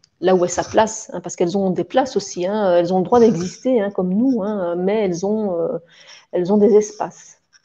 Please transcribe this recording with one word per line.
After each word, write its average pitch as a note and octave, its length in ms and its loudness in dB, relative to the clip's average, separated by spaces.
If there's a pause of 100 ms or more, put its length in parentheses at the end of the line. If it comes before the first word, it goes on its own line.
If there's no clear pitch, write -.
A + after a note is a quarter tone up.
(200)
là F#3 140 2
où F3 100 4
est F3 40 4
sa F3 160 -4
place, - 500 0
hein, F3+ 80 -10
parce - 140 -12
qu'elles F3 200 0
ont G3 140 0
des F3+ 140 -2
places B3+ 340 -2
aussi, F3+ 300 -4
hein, G3+ 280 0
elles F3 160 2
ont F#3 60 0
le F#3 60 0
droit A#3+ 160 2
d'exister, G#3 600 2
hein, G3+ 120 -2
comme F#3 200 -2
nous, A#3 300 0
hein, F#3 340 -4
mais G3 300 0
elles F3 180 -4
ont, G3+ 360 -2
euh, E3+ 180 -4 (540)
elles F3+ 200 -2
ont G#3 60 4
des G3+ 160 6
espaces - 720 -2 (220)